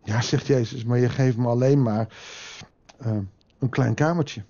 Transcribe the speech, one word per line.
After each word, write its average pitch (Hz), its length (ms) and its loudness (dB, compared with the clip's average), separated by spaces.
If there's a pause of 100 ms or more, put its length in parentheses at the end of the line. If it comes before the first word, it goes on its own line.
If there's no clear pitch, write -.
"Ja," 110 180 -2
zegt - 260 -2
Jezus, 127 360 0
"maar 120 160 0
je 123 100 4
geeft 127 280 2
me 123 100 0
alleen 131 340 4
maar, 110 260 0 (880)
eh, 113 200 -2 (420)
een 131 100 0
klein 120 240 2
kamertje." 151 560 -2